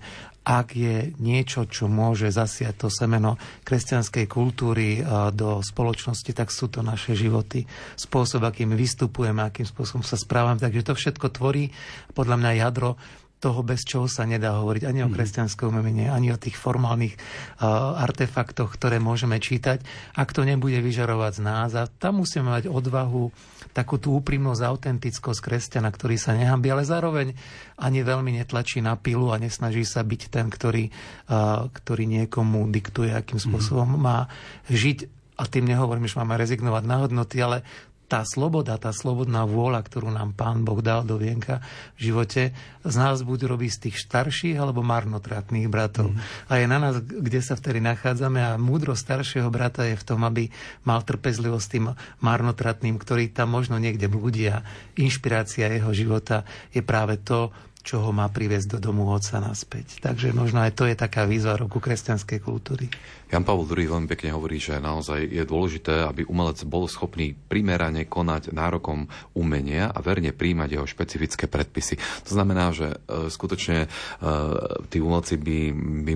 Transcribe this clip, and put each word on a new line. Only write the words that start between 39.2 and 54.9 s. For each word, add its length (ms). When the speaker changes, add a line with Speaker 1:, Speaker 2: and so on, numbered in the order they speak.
Speaker 1:
vôľa, 400
ktorú 240
nám 240
Pán 320
Boh 160
dal 240
do 160
vienka 400
v 80
živote, 480
z 80
nás 240
buď 320
robí 160
z 240
tých 80
starších 560
alebo 240
marnotratných 880
bratov. 480
Speaker 2:
Mhm. 40
Speaker 1:
A 80
je 160
na 80
nás, 240
kde 400
sa 160
vtedy 240
nachádzame, 560
a 160
múdrosť 480
staršieho 480
brata 320
je 160
v 80
tom, 160
aby 240
mal 160
trpezlivosť 640
s 80
tým 100
marnotratným, 720
ktorý 320
tam 240
možno 240
niekde 320
blúdi, 400
a 160